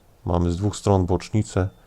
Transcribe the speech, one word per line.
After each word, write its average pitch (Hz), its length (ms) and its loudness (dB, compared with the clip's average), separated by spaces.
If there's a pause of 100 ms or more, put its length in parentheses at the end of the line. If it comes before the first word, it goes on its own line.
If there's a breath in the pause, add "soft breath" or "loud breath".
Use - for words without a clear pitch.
(260)
Mamy 87 260 0
z 85 60 -2
dwóch 98 180 -2
stron 98 300 2
bocznicę 92 640 0 (180 soft breath)